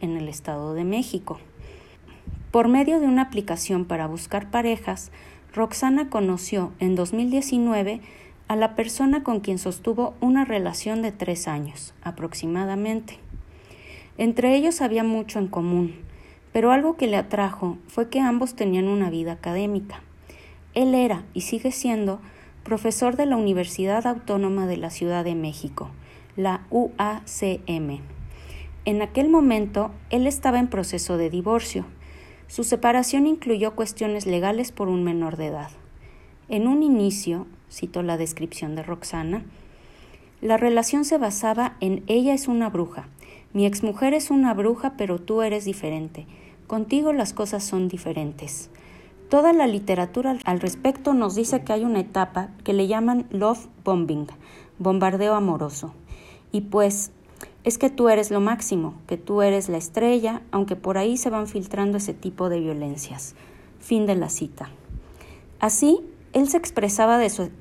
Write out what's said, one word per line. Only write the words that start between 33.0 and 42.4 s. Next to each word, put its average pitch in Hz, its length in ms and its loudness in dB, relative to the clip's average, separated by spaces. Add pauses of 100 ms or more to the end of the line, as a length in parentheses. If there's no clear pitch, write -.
incluyó 220 480 0
cuestiones 208 520 -4
legales 196 440 0
por 196 180 -4
un 180 140 2
menor 165 360 -2
de 156 80 -4
edad. 147 240 -8 (800)
En 220 180 0
un 285 140 4
inicio, 202 640 2 (260)
cito 175 300 -6
la 170 160 -2
descripción 160 580 -6
de 160 60 -6
Roxana, 175 640 -6 (960)
la 220 160 4
relación 240 480 2
se 311 100 2
basaba 233 640 0
en 190 260 0
"ella 254 280 4
es 269 140 -2